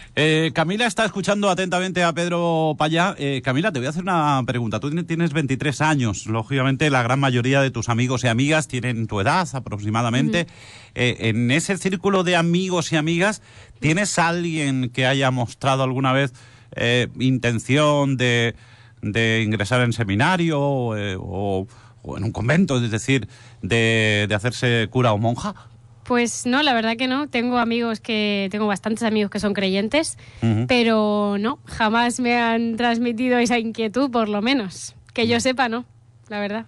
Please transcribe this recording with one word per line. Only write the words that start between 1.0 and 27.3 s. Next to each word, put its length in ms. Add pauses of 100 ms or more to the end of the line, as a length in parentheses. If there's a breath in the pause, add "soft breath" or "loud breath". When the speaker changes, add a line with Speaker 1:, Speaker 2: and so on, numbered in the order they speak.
Speaker 1:
escuchando 460
atentamente 520
a 120
Pedro 640
Payá. 400
Eh, 260
Camila, 280
te 60
voy 80
a 40
hacer 120
una 440
pregunta. 340
Tú 100
tien-, 160
tienes 280
veintitrés 480
años. 440
Lógicamente, 600
la 140
gran 180
mayoría 400
de 100
tus 200
amigos 340
y 40
amigas 400
tienen 380
tu 140
edad, 340
aproximadamente. 880
Speaker 2:
Ujú. 100 (420 loud breath)
Speaker 1:
Eh, 260
en 300
ese 260
círculo 480
de 120
amigos 560
y 40
amigas, 460 (380 loud breath)
¿tienes 380
alguien 720
que 160
haya 240
mostrado 520
alguna 320
vez, 180 (420 loud breath)
eh, 340 (120)
intención 960
de, 380 (480 loud breath)
de 420
ingresar 380
en 100
seminario, 1040
eh, 220
o, 480 (360 loud breath)
o 140
en 80
un 80
convento, 500
es 80
decir, 380 (340 loud breath)
de, 680
de 60
hacerse 560
cura 220
o 60
monja? 360 (500 loud breath)
Speaker 2:
Pues 420
no, 180
la 100
verdad 220
que 100
no. 220
Tengo 300